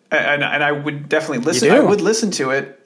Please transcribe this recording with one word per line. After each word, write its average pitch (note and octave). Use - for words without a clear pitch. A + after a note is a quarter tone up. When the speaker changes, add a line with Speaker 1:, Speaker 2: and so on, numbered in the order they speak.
Speaker 1:
And, C#3+
and D3
I D3
would D3
definitely D3+
listen. F3
Speaker 2:
You F#3
do? C#4+
Speaker 1:
I -
would G#3
listen G#3
to C3+
it, C3+